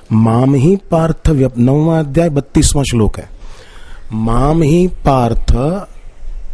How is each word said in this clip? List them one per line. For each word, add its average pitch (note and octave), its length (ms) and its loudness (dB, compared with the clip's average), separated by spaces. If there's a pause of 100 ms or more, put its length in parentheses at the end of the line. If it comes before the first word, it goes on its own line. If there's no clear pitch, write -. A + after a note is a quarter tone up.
(120)
माम A#2 440 4
ही D3+ 200 4
पार्थ D#3+ 540 -2
व्यप-, C3 280 0
नौवां D3+ 420 2
अध्याय D#3+ 300 0
बत्तीसवां C#3 560 0
श्लोक A2 340 0
है। - 100 -16 (840)
माम B2 500 0
ही E3+ 240 2
पार्थ B2+ 640 0 (1040)